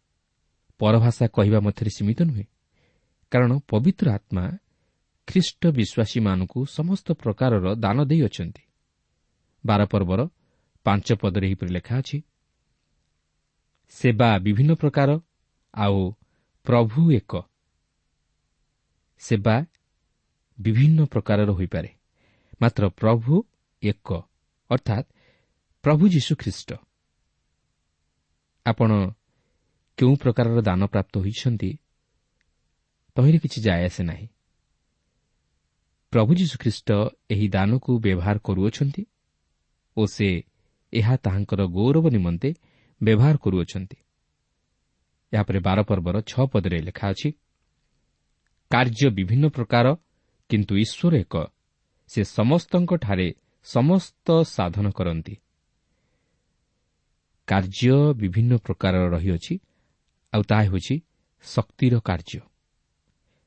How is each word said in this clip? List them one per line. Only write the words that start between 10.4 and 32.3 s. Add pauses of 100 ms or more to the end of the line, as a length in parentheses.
ପାଞ୍ଚ
ପଦରେ
ଏହିପରି
ଲେଖା
ଅଛି, (1700)
"ସେବା
ବିଭିନ୍ନ
ପ୍ରକାର, (540)
ଆଉ (540)
ପ୍ରଭୁ
ଏକ।" (1900)
ସେବା (920)
ବିଭିନ୍ନ
ପ୍ରକାରର
ହୋଇପାରେ, (720)
ମାତ୍ର
ପ୍ରଭୁ (380)
ଏକ, (640)
ଅର୍ଥାତ୍ (800)
ପ୍ରଭୁ
ଯୀଶୁ
ଖ୍ରୀଷ୍ଟ। (1900)
ଆପଣ (1080)
କେଉଁ
ପ୍ରକାରର
ଦାନ
ପ୍ରାପ୍ତ
ହୋଇଛନ୍ତି, (1400)